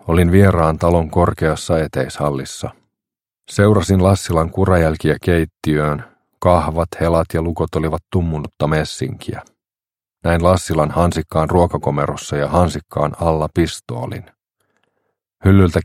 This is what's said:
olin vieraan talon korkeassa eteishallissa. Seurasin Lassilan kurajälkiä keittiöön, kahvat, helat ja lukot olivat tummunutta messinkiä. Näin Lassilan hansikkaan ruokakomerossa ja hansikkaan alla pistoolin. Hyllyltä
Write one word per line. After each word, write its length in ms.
olin 240
vieraan 460
talon 340
korkeassa 680
eteishallissa. 880
Seurasin 520
Lassilan 460
kurajälkiä 720
keittiöön, 800
kahvat, 500
helat 340
ja 80
lukot 340
olivat 260
tummunutta 560
messinkiä. 760
Näin 200
Lassilan 480
hansikkaan 580
ruokakomerossa 880
ja 120
hansikkaan 720
alla 340
pistoolin. 720
Hyllyltä 400